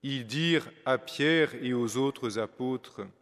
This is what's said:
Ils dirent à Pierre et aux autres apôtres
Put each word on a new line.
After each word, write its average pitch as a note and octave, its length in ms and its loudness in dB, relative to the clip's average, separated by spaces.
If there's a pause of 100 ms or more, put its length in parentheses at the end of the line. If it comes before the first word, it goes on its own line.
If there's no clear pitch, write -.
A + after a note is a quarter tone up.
Ils C3+ 240 -6
dirent D#3+ 460 0 (140)
à C3 120 4
Pierre D3+ 580 2
et B2+ 180 -2
aux A#2+ 240 0
autres B2+ 420 -2
apôtres B2 600 -6 (200)